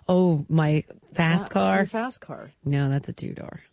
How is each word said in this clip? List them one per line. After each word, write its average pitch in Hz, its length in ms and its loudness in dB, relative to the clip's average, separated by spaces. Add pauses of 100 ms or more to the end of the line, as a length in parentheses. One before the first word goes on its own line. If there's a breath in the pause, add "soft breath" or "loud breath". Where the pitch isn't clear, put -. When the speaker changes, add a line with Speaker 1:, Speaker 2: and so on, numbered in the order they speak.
Speaker 1:
Oh, 180 400 4
my 156 360 2 (300)
fast 175 300 2
Speaker 2:
That, - 80 -8
Speaker 1:
car? 190 240 2
Speaker 2:
your 202 100 2
fast 233 340 -8
car. - 300 -16 (140)
Speaker 1:
No, 139 240 0
that's 139 200 -2
a 120 40 -10
two-door. - 480 -12 (120)